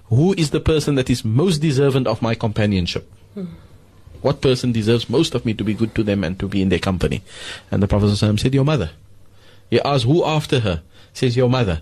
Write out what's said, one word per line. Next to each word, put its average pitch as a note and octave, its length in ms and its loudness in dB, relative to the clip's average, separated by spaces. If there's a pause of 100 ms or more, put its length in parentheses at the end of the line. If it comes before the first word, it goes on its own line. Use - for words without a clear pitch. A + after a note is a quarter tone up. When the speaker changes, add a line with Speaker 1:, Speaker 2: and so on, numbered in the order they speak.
Speaker 1:
"Who D#3 280 2
is D#3+ 160 0
the D#3 120 -2
person D3+ 340 2
that B2+ 140 0
is B2 140 0
most D3 380 2
deserving C#3 460 2
of A2 140 -2
my A2+ 120 0
companionship?" G#2 720 -2 (280)
Speaker 2:
Hmm. F#3+ 100 -10 (760)
Speaker 1:
"What C#3 200 0
person B2+ 300 0
deserves A2+ 380 0
most D3 260 0
of A#2 100 -4
me A2+ 100 0
to A2 80 -4
be G2+ 120 -2
good A2 200 -2
to A#2 80 0
them G2+ 200 0
and F#2 160 -4
to G2+ 80 -4
be G2 140 -2
in F#2+ 80 2
their F2 100 2
company?" E2 420 -2 (480)
And G2+ 140 0
the G2 40 0
Prophet G#2 200 2
Sallallahu G#2 100 2
Alaihi G#2+ 160 2
Wasallam G#2+ 60 0
said, C3 160 0
"Your C3+ 100 2
mother." C3 240 -2 (800)
He A2+ 120 2
asked, C3+ 240 0
"Who D3+ 200 4
after D3+ 360 0
her?" F2+ 200 -2 (320)
Says, B2 240 -2
"Your B2+ 120 2
mother." G#2+ 320 0